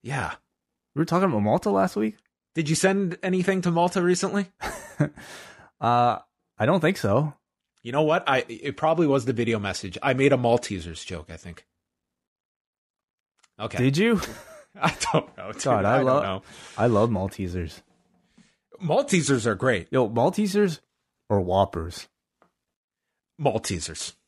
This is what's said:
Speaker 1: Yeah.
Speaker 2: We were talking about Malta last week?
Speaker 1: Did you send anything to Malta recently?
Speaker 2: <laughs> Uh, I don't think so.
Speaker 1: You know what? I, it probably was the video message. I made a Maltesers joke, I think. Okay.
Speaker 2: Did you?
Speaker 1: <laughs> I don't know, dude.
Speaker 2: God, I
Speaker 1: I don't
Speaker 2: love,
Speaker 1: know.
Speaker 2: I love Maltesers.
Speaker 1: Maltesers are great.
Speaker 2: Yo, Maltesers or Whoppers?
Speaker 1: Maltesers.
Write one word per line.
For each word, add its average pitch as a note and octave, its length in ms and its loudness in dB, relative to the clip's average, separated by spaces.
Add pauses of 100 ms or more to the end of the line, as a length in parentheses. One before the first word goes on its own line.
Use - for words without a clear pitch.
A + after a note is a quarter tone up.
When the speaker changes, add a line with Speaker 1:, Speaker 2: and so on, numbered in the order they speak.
Speaker 1:
Yeah. A#2+ 300 -6 (600)
Speaker 2:
We C#3 60 -4
were E3 60 2
talking F#3 240 2
about G#2+ 120 0
Malta C#3 300 0
last F#3+ 240 0
week? G#3+ 220 -2 (360)
Speaker 1:
Did D#3 160 -2
you D#3+ 60 2
send F#3+ 480 0
anything F#3 380 0
to F3 100 0
Malta F3 320 2
recently? F3+ 480 0 (480)
Speaker 2:
<laughs> D3 100 2 (720)
Uh, A#2+ 380 2 (380)
I A2 80 0
don't E3+ 140 4
think E3+ 160 2
so. C3+ 380 2 (480)
Speaker 1:
You A#2+ 100 -10
know D3 120 2
what? D#3 220 2
I, C3 220 2
it C3 300 -8
probably D#3+ 280 2
was C#3 200 2
the B2 80 -2
video A2+ 260 0
message. G2 420 -6
I C3+ 120 0
made C3+ 180 4
a B2+ 60 4
Maltesers G#2 680 -2
joke, E2 240 -12
I E2 60 -14
think. E2 300 -18 (1900)
Okay. G#2+ 200 -6
Speaker 2:
Did C3+ 180 2
you? G#3+ 240 2 (280)
Speaker 1:
<laughs> - 320 -14
I - 140 0 (160)
don't - 260 -2
know, F#2+ 140 -12
dude. - 100 -12
Speaker 2:
God, A2+ 220 2
I G#2+ 120 4
Speaker 1:
I - 20 4
don't C3 80 2
Speaker 2:
love, C3+ 180 2
Speaker 1:
know. G2 200 -6 (340)
Speaker 2:
I A2 100 2
love A2+ 220 4
Maltesers. F2+ 720 -4 (1000)
Speaker 1:
Maltesers D#3+ 640 2
are A2 100 0
great. A2+ 360 -2
Speaker 2:
Yo, B2+ 160 2
Maltesers F#3 720 0 (500)
or G2+ 120 2
Whoppers? F2 680 0 (1300)
Speaker 1:
Maltesers. G2+ 720 -4 (140)